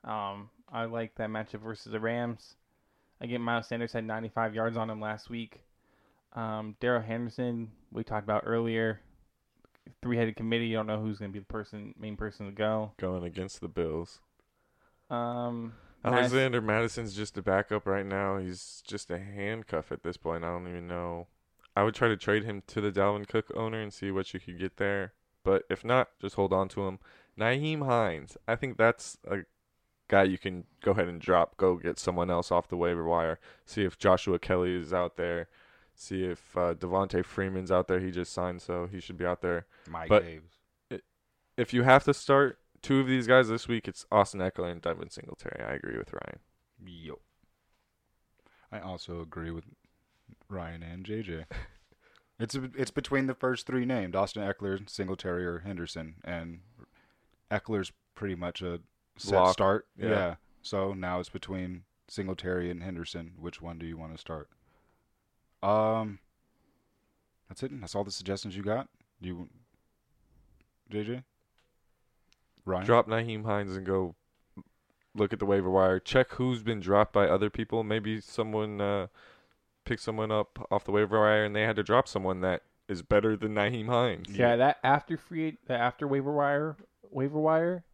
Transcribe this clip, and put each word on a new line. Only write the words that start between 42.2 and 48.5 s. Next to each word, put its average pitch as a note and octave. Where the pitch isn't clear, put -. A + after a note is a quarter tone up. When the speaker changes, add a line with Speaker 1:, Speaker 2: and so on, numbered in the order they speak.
Speaker 2:
two C3+
of C3
these B2+
guys B2+
this A2+
week, A#2
it's -
Austin G2+
Eckler F#2
and E2+
Devin E2
Singletary. -
I A1+
agree A1+
with -
Ryan. G1+
Speaker 3:
Yo. E2